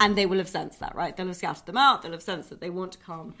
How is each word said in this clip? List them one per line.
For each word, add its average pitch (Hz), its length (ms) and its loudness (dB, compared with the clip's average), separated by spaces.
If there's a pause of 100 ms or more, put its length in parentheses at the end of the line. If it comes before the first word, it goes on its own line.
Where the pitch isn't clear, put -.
And 208 160 6
they 202 100 4
will 185 120 4
have 180 100 0
sensed - 320 -6
that, - 140 -8
right? 165 220 -4
They'll 185 100 -4
have 180 100 -6
scouted 160 300 -4
them 170 100 -6
out, 185 260 6
they'll 165 100 -10
have 165 100 -10
sensed 175 280 -6
that 131 100 -16
they 165 100 -6
want 185 220 -6
to - 60 -20
come 165 420 -14